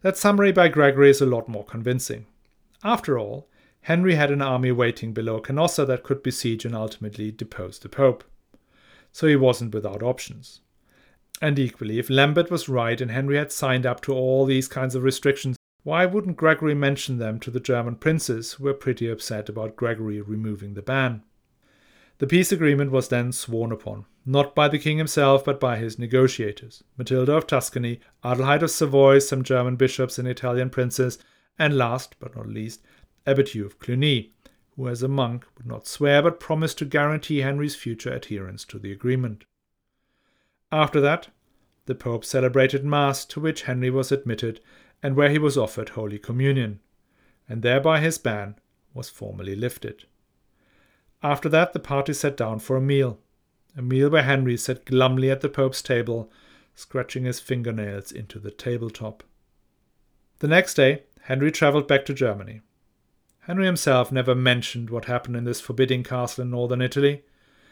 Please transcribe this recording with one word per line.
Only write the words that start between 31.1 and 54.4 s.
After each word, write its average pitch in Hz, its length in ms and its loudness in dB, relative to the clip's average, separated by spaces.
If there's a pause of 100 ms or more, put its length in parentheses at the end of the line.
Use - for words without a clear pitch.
and 151 180 0
last 123 440 -2
but 123 160 -16
not 113 120 -12
least, 110 360 -12 (420)
Abbot 139 240 4
Hugh 104 160 -6
of - 140 -18
Cluny, 123 540 -2 (420)
who 131 120 -8
as 120 140 -6
a 127 60 -2
monk 123 380 -2 (120)
would 120 80 -20
not 113 220 -12
swear 143 340 4
but 170 180 2
promised 156 400 -4
to 151 60 -4
guarantee 147 540 -2
Henry's 143 360 -2
future 120 380 -8
adherence 101 520 -10
to - 120 -16
the 101 140 -12
agreement. 123 540 -4 (1300)
After 151 300 2
that, 151 280 2 (560)
the 127 100 -4
Pope 117 280 -6
celebrated 131 600 2
Mass, 143 400 0
to - 140 -12
which 156 240 -4
Henry 127 260 -2
was 131 220 0
admitted 117 480 -4 (420)
and 135 140 -2
where 143 140 4
he 151 100 2
was 143 180 2
offered 113 320 -2
Holy 104 300 -8
Communion, 123 600 -2 (720)
and 113 140 -8
thereby 139 360 4
his 160 200 0
ban 104 360 -6 (380)
was 123 160 -12
formally 98 460 -10
lifted. 117 500 -8 (1160)
After 147 260 -2
that, 165 240 2
the 165 60 -4
party 139 340 -4
sat 139 220 -2
down 110 220 -4
for 131 180 -4
a 131 60 0
meal, 135 380 0 (580)
a 131 60 -10
meal 131 260 2
where 156 140 4
Henry 131 340 2